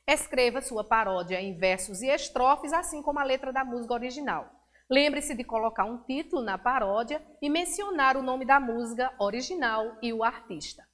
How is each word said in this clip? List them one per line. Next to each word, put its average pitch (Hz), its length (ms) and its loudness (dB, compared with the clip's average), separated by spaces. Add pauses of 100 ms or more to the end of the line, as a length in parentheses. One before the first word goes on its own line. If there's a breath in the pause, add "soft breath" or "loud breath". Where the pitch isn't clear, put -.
Escreva 262 540 2
sua 226 220 -6
paródia 185 580 2
em 190 160 -6
versos 185 460 0
e 262 60 -2
estrofes, 285 640 2
assim 330 280 -2
como 294 180 -2
a 285 40 2
letra 262 300 -2
da 262 120 0
música 240 300 -4
original. 240 560 -4 (400 soft breath)
Lembre-se 285 460 2
de 240 80 -6
colocar 220 400 0
um 233 180 -6
título 277 400 -4
na 196 160 -2
paródia 233 640 0 (180)
e 294 80 -2
mencionar 320 680 0
o 269 60 -4
nome 262 220 -2
da 269 140 8
música 240 600 -4
original 233 840 -2
e 233 100 -2
o 226 120 -2
artista - 580 -6 (120)